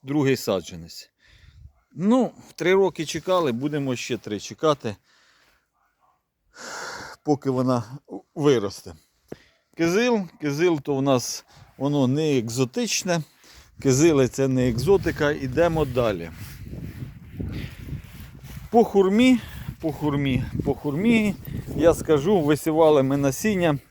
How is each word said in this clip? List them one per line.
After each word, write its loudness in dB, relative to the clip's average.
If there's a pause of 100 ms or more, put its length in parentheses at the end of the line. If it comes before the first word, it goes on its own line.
другий 2
саджанець. -6 (800)
Ну, 2 (220)
три 2
роки 2
чекали, 0
будемо -4
ще -6
три -8
чекати, -2 (2250)
поки 0
вона 0 (500)
виросте. 0 (840)
Кизил, 2 (200)
кизил 0
то -2
в 0
нас 0 (340)
воно 0
не 2
екзотичне. -2 (600)
Кизили 4
це -2
не 2
екзотика, 2
ідемо 0
далі. -2 (2500)
По 6
хурмі, 4 (420)
по -4
хурмі, 0 (200)
по 0
хурмі, 0 (420)
я 4
скажу, 2
висівали 4
ми 2
насіння. 0 (120)